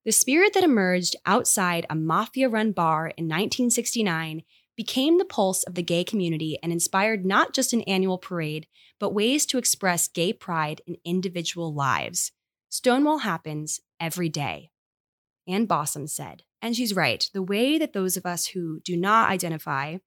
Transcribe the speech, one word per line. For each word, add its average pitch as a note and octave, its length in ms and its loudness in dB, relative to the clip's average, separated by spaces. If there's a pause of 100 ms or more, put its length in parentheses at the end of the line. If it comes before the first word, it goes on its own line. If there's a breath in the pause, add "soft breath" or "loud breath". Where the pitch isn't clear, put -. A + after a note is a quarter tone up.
The A3 80 -2
spirit F4 400 4
that F#4+ 100 4
emerged F#3 540 4 (100)
outside F3+ 640 2
a D#3 60 -2
mafia-run A3 760 0
bar D#3+ 460 2
in E3 100 -4
nineteen G3 420 0
sixty-nine E3 760 -2 (320 soft breath)
became C#4+ 420 2
the F#4 60 2
pulse F#3+ 400 0
of F3+ 100 -12
the F3+ 80 -2
gay E3+ 220 0
community D#3+ 580 -2
and E3+ 80 -4
inspired F#3+ 560 0
not G#3 260 2
just C4 200 0
an A3+ 100 2
annual F#3+ 340 0
parade, D#3+ 520 -6 (320 soft breath)
but F#3 120 -2
ways G#3 340 2
to F3 120 -2
express - 480 0
gay F3 260 0
pride D#3 540 -4
in E3+ 180 -10
individual E3+ 720 -4
lives. B2+ 560 0 (380)
"Stonewall C#4+ 500 2
happens D#3 640 -6 (180)
every E3 300 -2
day," A2+ 420 -6 (800)
Ann G3+ 180 0
Bossum D3+ 420 -2
said. F#2 360 -12 (180)
And A#3 140 -2
she's A#3 160 -2
right. D3+ 400 0
The F#3+ 100 -4
way A#3 360 2
that D4+ 160 -2
those F#3 240 -2
of F3+ 80 -8
us F3 220 -4
who E3 320 -6
do F3+ 140 -4
not G3+ 360 4
identify D#3+ 640 -4 (100)